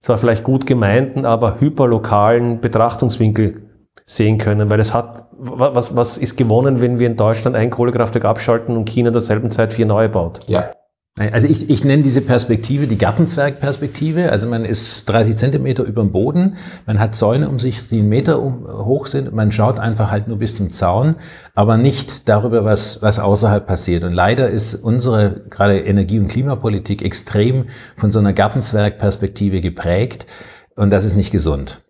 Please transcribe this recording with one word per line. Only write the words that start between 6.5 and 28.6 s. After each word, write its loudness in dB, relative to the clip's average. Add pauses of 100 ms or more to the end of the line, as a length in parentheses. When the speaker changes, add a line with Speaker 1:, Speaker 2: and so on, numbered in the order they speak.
Speaker 1:
wenn 0
wir 2
in -2
Deutschland 0
ein 0
Kohlekraftwerk 0
abschalten 0
und -2
China 2
in 0
derselben 0
Zeit 0
vier 0
neue 2
baut? -4
Speaker 2:
Ja. -2 (440)
Also 0
ich, 0
ich 2
nenne 4
diese 2
Perspektive 0
die 0
Gartenzwergperspektive. 0
Also -2
man -2
ist -2
dreißig 2
Zentimeter 0
über -4
dem 2
Boden, 0 (320)
man 0
hat 0
Zäune 2
um -4
sich, -6
die 0
einen 4
Meter 2
um, -6
hoch -2
sind. -6
Man 0
schaut 0
einfach -2
halt -2
nur -6
bis -4
zum -2
Zaun, 0 (360)
aber 2
nicht 0
darüber, 2
was, -2
was 2
außerhalb 2
passiert. -2
Und -2
leider 2
ist -2
unsere 0
gerade 2
Energie- 2
und 0
Klimapolitik -2
extrem 0 (300)
von 0
so 2
einer 2
Gartenzwergperspektive 0